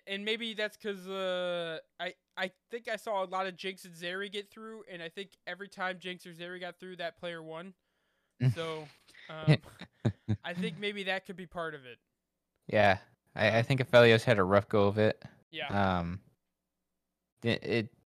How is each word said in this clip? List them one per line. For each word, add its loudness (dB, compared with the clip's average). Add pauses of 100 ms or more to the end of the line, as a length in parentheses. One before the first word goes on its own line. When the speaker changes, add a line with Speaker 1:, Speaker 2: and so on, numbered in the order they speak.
Speaker 1:
and -6
maybe -4
that's -4
'cause, -8
uh, -4 (200)
I, -8 (240)
I -4 (200)
think -12
I -4
saw -4
a -4
lot -2
of -8
Jinx -10
and -20
Zeri -8
get -10
through, -16
and -12
I -10
think -14 (140)
every -10
time -6
Jinx -12
or -16
Zeri -14
got -12
through, -16
that -8
player -10
won. -14 (680)
Speaker 2:
<laughs> 2
Speaker 1:
So, -8 (440)
um, 0 (880)
I -8
think -8
maybe -8
that -4
could -14
be -16
part -8
of -16
it. -18 (680)
Speaker 2:
Yeah, 6 (360)
I, 4
I 4
Speaker 1:
Um, 4
Speaker 2:
think 2
Aphelios 10
had 4
a 6
rough 4
go 4
of 2
it. 2 (240)
Speaker 1:
Yeah. -10 (300)
Speaker 2:
Um, -6 (1200)
it, -2
it 0 (180)